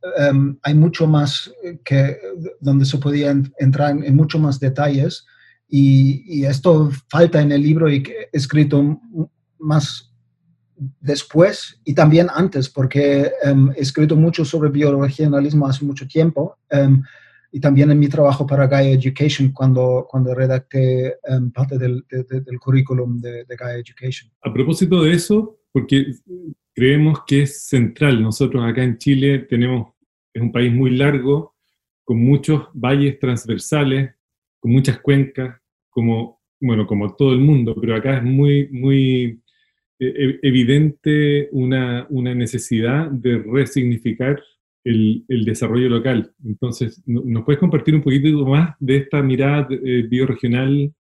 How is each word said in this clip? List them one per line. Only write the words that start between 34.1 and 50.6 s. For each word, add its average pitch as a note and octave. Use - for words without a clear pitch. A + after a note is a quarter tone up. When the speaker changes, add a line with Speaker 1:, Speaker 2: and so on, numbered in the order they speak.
Speaker 2:
con A2+
muchas C3+
cuencas, C3+
como, A#2
bueno, A2+
como G2+
todo C3+
el B2+
mundo, C3
pero A2+
acá C3+
es B2
muy, C#3+
muy, C3
eh, C3
e-, C#3+
evidente C#3+
una, B2+
una B2+
necesidad B2
de B2
resignificar B2
el, A2
el A#2+
desarrollo A#2+
local. A#2
Entonces, A#2+
¿no-, A#2+
¿nos A2+
puedes D3
compartir D#3
un D3
poquito C#3+
más D3+
de C3+
esta C#3
mirada, C3+
eh, B2
bioregional? C3